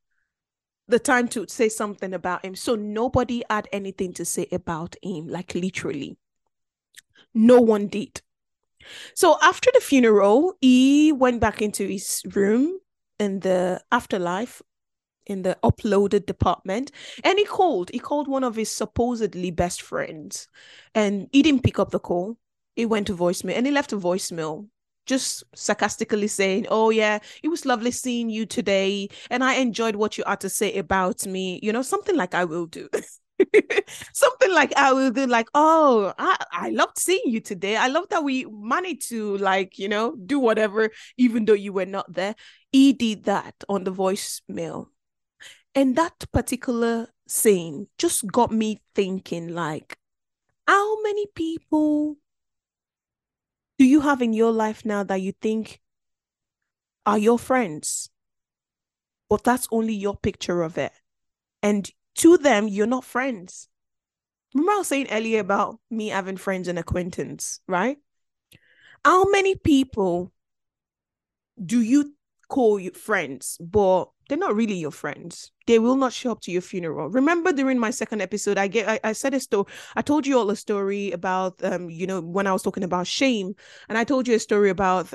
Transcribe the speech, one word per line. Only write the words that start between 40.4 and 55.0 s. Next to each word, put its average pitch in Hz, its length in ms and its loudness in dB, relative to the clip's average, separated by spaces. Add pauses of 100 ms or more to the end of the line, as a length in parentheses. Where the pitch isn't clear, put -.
even 233 300 2
though 214 80 6
you 202 180 -2
were 185 140 -2
not 190 260 -8
there." 190 240 -4 (340)
He 269 220 8
did 220 320 -4
that 196 300 -2 (140)
on 196 160 -4
the 190 80 -6
voicemail. 190 960 -6 (840)
And 269 220 2
that 330 360 -2
particular 233 760 -2 (180)
scene 175 600 0 (100)
just 339 300 -2
got 226 260 0
me 214 300 -2 (120)
thinking, 185 540 -4
like, 160 480 -8 (680)
how 415 360 2
many 415 320 -2
people 302 840 -2 (1600)
do 269 60 8
you 277 160 8
have 277 200 2
in 233 120 0
your 226 180 2
life 220 340 -2
now 202 200 -2